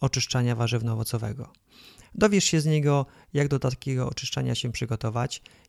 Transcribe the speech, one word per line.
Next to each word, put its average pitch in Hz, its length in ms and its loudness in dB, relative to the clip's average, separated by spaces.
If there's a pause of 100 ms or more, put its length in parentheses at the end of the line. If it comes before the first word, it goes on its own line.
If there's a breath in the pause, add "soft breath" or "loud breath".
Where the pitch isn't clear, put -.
oczyszczania 123 560 0
warzywno-owocowego”. 113 920 -2 (680 loud breath)
Dowiesz 202 300 4
się 165 160 4
z 147 60 0
niego, 147 400 4 (260 loud breath)
jak 143 160 2
do 139 100 0
takiego 127 500 -2
oczyszczania 127 460 -4
się 120 180 -4
przygotować, 117 720 -4 (260 loud breath)